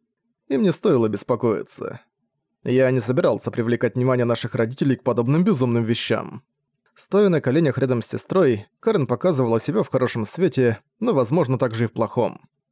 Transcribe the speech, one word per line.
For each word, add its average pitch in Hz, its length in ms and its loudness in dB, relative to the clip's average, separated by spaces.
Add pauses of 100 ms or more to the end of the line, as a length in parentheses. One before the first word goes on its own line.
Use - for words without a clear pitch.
(480)
Им 262 160 0
не 180 80 4
стоило 127 360 2
беспокоиться. - 960 -4 (600)
Я 127 280 2
не 131 80 2
собирался 120 520 -2
привлекать 120 440 -2
внимание 123 300 0
наших 117 300 -2
родителей 123 400 0
к - 80 -8
подобным 123 400 0
безумным 123 400 0
вещам. - 600 -4 (520)
Стоя 196 340 0
на 156 120 2
коленях 139 360 2
рядом 127 240 0
с - 60 -8
сестрой, 131 600 0 (120)
Карен 196 260 0
показывала 123 540 0
себя 175 240 -2
в - 60 -10
хорошем 117 360 -2
свете, 131 540 0 (200)
но, 226 140 0
возможно, 131 460 0
также 117 240 -2
и 110 40 2
в - 40 -16
плохом. - 580 -4 (220)